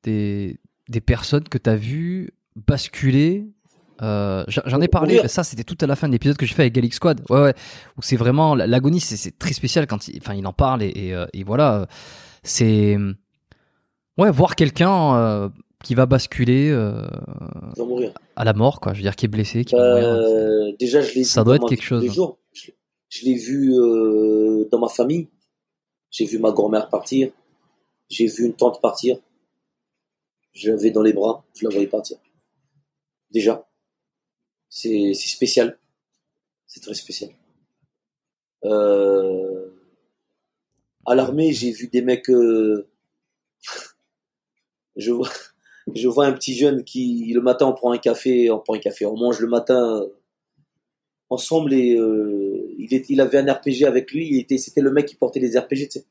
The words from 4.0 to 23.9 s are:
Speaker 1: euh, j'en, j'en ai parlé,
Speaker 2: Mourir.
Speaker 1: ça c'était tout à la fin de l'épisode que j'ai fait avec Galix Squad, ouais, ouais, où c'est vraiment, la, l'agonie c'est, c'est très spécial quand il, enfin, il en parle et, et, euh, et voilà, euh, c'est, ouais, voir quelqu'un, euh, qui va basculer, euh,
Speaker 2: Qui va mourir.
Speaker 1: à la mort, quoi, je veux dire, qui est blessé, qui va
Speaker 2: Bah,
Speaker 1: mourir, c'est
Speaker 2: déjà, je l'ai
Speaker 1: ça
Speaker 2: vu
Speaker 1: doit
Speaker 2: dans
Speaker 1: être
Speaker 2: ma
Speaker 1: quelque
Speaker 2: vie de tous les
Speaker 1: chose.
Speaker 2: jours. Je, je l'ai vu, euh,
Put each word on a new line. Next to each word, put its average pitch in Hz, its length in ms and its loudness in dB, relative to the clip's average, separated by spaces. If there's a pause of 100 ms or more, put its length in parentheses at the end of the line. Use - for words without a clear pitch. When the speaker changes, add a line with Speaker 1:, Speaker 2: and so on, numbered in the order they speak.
Speaker 1:
euh, 101 460 -2
j'en, - 180 -2
j'en 131 140 0
ai 175 80 2
parlé, 156 260 2
Speaker 2:
Mourir. 117 160 4
Speaker 1:
ça 175 140 -2
c'était 113 180 -10
tout - 180 -12
à 156 60 0
la 147 80 0
fin 156 140 -4
de 135 40 2
l'épisode 139 240 0
que - 80 -2
j'ai 113 100 -4
fait - 80 2
avec 120 120 2
Galix 120 220 0
Squad, - 340 0
ouais, 131 100 6
ouais, 139 140 4 (420)
où - 60 -14
c'est 131 140 -2
vraiment, 139 400 2
la, 110 100 0
l'agonie 131 320 2
c'est, 113 180 -6
c'est - 220 -12
très 165 140 -6
spécial 143 340 -2
quand 104 220 -8
il, - 100 -14
enfin, - 160 -10
il 98 140 -6
en 90 40 -8
parle 131 300 0
et, 98 100 -4
et, 92 220 -6
euh, 87 180 -6
et 98 120 -10
voilà, 113 380 2
euh, 87 40 -6 (560)
c'est, 107 540 2 (1200)
ouais, 202 140 6
voir 156 240 4
quelqu'un, 165 600 2
euh, 107 320 0 (360)
qui 127 100 -2
va 127 120 4
basculer, 131 640 2
euh, 110 360 -2 (680)
Speaker 2:
Qui 117 60 -12
va 117 60 -4
mourir. 123 260 -4 (220)
Speaker 1:
à 117 100 -6
la 110 80 4
mort, 117 280 2
quoi, 98 120 -4
je 98 60 -6
veux 98 60 -8
dire, 98 100 0
qui - 120 -2
est - 20 0
blessé, 107 360 -2
qui 123 120 0
va 123 180 6
Speaker 2:
Bah, 120 60 6
Speaker 1:
mourir, 110 720 2
c'est - 80 -14
Speaker 2:
déjà, 127 200 2
je 139 140 -2
l'ai 131 80 0
Speaker 1:
ça 120 200 0
Speaker 2:
vu - 20 4
Speaker 1:
doit 131 140 6
Speaker 2:
dans 120 80 0
Speaker 1:
être 113 40 -2
Speaker 2:
ma 123 60 2
Speaker 1:
quelque - 60 -10
Speaker 2:
vie - 120 -12
de - 20 0
tous 113 60 0
les 123 60 -2
Speaker 1:
chose. 107 80 -4
Speaker 2:
jours. 170 220 -2 (140)
Je, - 180 -20 (400)
je - 140 -14
l'ai 127 120 2
vu, 131 360 0
euh, 110 1000 2